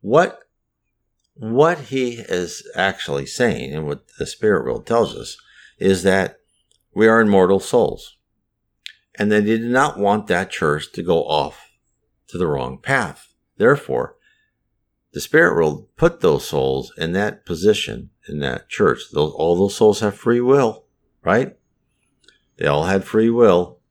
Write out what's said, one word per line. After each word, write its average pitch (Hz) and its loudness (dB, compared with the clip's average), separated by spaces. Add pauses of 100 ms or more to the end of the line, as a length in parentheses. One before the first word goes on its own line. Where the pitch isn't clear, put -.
What, 139 0 (920)
what 143 0
he 127 -6
is 90 -8
actually 78 -4
saying, 71 -4
and 78 -6
what 73 -8 (140)
the 67 -6
spirit 95 -2
world 58 -6
tells 113 -2
us, - -14 (400)
is 95 0
that 95 0 (580)
we 110 4
are 113 6
immortal 98 4
souls, - -2 (1040)
and 104 0
they 104 4
did 113 0
not 131 0
want 101 0
that 92 -2
church 76 -2
to - -10
go 82 0
off 76 -4 (580)
to 87 -12
the 90 -2
wrong 65 -6
path. 120 -6 (240)
Therefore, 104 0 (960)
the 73 -10
spirit - 2
world 76 -2
put 170 0
those 76 2
souls 67 -4
in 82 -6
that 104 -4
position, 80 -2 (180)
in 73 -8
that 65 -8
church. 76 0 (120)
Those, 73 0
all 85 0
those 98 -2
souls 107 4
have 104 -2
free 120 0
will, 127 2 (360)
right? 110 0 (1000)
They 76 -4
all 73 2
had 95 -2
free 113 0
will 101 2 (100)